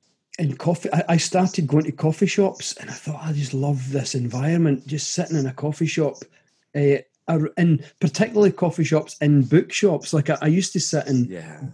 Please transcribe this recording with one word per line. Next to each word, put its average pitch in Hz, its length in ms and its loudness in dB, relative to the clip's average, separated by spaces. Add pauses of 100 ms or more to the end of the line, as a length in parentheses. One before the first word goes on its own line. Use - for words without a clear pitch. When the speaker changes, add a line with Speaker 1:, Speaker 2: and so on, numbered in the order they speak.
(400)
Speaker 1:
in 135 160 0
coffee. - 360 -2
I, 165 180 2
I 170 80 4
started 185 500 0
going 151 160 2
to 160 80 -4
coffee 156 340 0
shops, - 520 -2
and - 120 -16
I - 40 -12
thought, 151 280 -12
"I 160 100 -4
just 143 220 -4
love 135 380 -2
this 135 240 -4
environment, 135 720 0
just 147 240 -6
sitting 165 240 -4
in 135 100 0
a 127 60 -4
coffee 151 340 -4
shop, 156 300 -2 (580)
uh, 143 220 4 (320)
ar-, 156 280 0
and 170 320 2 (120)
particularly 208 520 2
coffee 175 320 -2
shops 151 360 -2
in 147 240 4
bookshops." 156 680 2
Like, 151 160 0
I, 151 140 0
I 151 60 0
used 180 240 2
to 175 80 -2
sit - 260 -2
in 127 240 2
Speaker 2:
Yeah. 85 300 -14 (140)